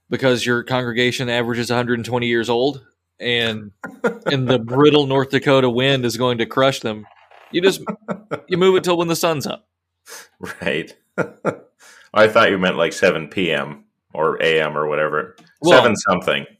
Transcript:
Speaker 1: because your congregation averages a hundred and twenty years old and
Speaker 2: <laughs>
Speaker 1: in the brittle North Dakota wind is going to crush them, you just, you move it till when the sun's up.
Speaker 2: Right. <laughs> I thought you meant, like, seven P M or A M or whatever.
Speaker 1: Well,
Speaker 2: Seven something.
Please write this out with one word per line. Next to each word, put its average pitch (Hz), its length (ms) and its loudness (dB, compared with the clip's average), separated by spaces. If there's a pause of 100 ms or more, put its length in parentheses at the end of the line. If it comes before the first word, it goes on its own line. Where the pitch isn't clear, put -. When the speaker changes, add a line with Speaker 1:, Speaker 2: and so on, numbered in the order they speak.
Speaker 1:
because 123 360 0
your 120 180 0
congregation 123 680 -2
averages 120 420 -2
a 120 40 0
hundred 120 240 0
and 113 60 -6
twenty 120 220 -4
years 120 240 0
old 131 340 0 (360)
and 113 500 -2 (300)
Speaker 2:
<laughs> - 300 -4
Speaker 1:
in 131 160 0
the 127 120 2
brittle 143 480 4
North 135 240 0
Dakota 135 400 2
wind 127 340 0
is 113 120 -2
going 123 220 0
to 113 80 -2
crush 135 340 0
them, 107 260 -8 (440)
you 175 120 -2
just, 175 200 2 (680)
you 180 100 -2
move 190 180 4
it 180 80 -2
till 175 120 0
when 170 120 -2
the 165 80 0
sun's 160 300 -2
up. - 220 -10 (920)
Speaker 2:
Right. 78 340 -4 (120)
<laughs> - 1080 -10
I 107 140 6
thought 107 220 4
you 95 80 0
meant, 90 180 0
like, 80 160 0
seven 80 360 0
P 90 240 -2
M 71 320 -6 (280)
or 80 300 -2
A 80 180 2
M 76 160 -2
or 76 120 -2
whatever. 76 480 -4 (240)
Speaker 1:
Well, 160 200 6
Speaker 2:
Seven 117 160 4
something. 80 500 -2 (140)